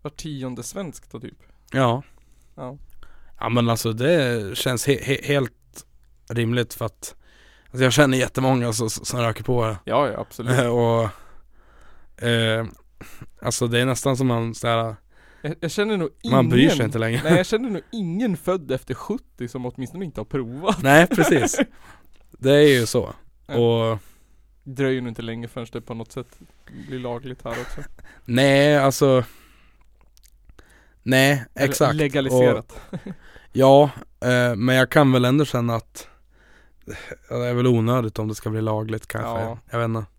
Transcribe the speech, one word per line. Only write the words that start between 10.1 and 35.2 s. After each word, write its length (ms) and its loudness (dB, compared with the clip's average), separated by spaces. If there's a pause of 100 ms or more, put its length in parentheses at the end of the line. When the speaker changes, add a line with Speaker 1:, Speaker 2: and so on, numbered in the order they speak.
Speaker 1:
absolut. 400 -2
Speaker 2:
<laughs> 100 2
Och, 320 2 (1200)
eh, 400 0 (760)
alltså 240 -2
det 140 0
är 60 2
nästan 300 0
som 100 0
man 280 -2
så 140 -8
här 280 -2 (460)
Speaker 1:
Jag, 180 -6
jag 100 -4
känner 260 -2
nog 140 -2 (200)
Speaker 2:
man 180 4
bryr 200 6
sig 80 4
Speaker 1:
ingen 100 0
Speaker 2:
inte 120 -4
längre. 260 -2
Speaker 1:
Nej, 120 4
jag 100 2
känner 240 -2
nog 120 -6 (100)
ingen 440 -4
född 340 -4
efter 240 -4
sjuttio 540 -8
som 180 -10
åtminstone 380 -10
inte 160 -10
har 40 -10
provat. 580 -4
Speaker 2:
Nej, 240 8
precis. 520 2 (400)
Speaker 1:
<laughs> 320 -20
Speaker 2:
Det 220 0
är 160 8 (120)
ju 60 0
så. 280 -4 (320)
Speaker 1:
Ja. 80 -10
Speaker 2:
Och 440 2 (640)
Speaker 1:
Dröjer 360 -2
nog 100 -8
inte 120 -12
länge 260 -10
förrän 240 -12
det 80 -8
på 140 -14
något 180 -14
sätt 260 -14 (500)
blir 100 -10
lagligt 460 -10
här 60 -10 (100)
också. 200 -10 (440)
Speaker 2:
Nej, 540 4
alltså, 460 4 (1800)
nej, 420 2 (100)
Speaker 1:
Eller 140 0
Speaker 2:
exakt. 260 2
Speaker 1:
legaliserat. 760 2 (180)
Speaker 2:
Och, 80 -12 (540)
ja, 380 8 (300)
eh, 360 2
men 200 0
jag 140 2
kan 220 6
väl 120 4